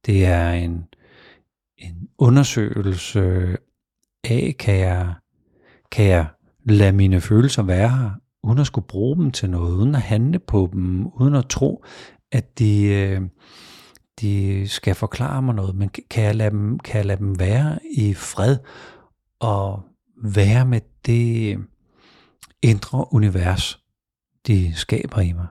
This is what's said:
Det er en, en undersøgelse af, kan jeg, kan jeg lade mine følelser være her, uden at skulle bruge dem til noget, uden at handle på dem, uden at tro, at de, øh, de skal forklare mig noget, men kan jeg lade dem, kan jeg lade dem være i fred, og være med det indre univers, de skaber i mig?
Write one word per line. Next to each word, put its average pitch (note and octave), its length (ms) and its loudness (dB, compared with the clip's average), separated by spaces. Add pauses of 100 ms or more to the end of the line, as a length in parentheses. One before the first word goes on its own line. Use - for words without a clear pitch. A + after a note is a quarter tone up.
Det F#2+ 200 4
er E2+ 260 2
en, E2+ 340 -4 (920)
en F2 400 -16
undersøgelse G2 1400 0 (680)
af, - 360 -2
kan G2 180 2
jeg, F2+ 360 -2 (800)
kan G#2+ 140 2
jeg F2 200 4 (400)
lade G2+ 260 6
mine F#2+ 300 4
følelser A#2 420 2
være F#2+ 260 2
her, B2+ 220 0 (320)
uden A#2 160 2
at C#3+ 80 2
skulle - 200 -4
bruge A#2 280 -2
dem D#3 160 0
til G2 180 -4
noget, F2 260 -2
uden B2+ 200 2
at A#2+ 60 2
handle A2+ 380 0
på F#2+ 340 0
dem, F#2 340 -2
uden C#3 280 0
at B2+ 140 0
tro, - 340 -2 (480)
at - 280 -4
de, G#2 240 4
øh, G2 380 0 (1000)
de G2 460 -2
skal - 280 -2
forklare C3 460 -4
mig B2+ 140 -2
noget, F#2+ 200 -4
men G2 140 -2 (200)
kan A2+ 140 0
jeg G#2 120 2
lade A2 160 0
dem, G#2 280 -2
kan - 180 -6
jeg G2+ 80 0
lade G2 140 -2
dem G2 200 -4
være B2 400 0 (160)
i G2+ 180 0
fred, B2+ 440 -2 (840)
og G2+ 440 -4 (400)
være G#2+ 420 2
med A#2+ 160 0 (240)
det A2+ 540 0 (1000)
indre A#2 520 0
univers, F#2 680 0 (680)
de F2+ 280 2
skaber - 460 -4
i F2 120 0
mig? F2 180 -6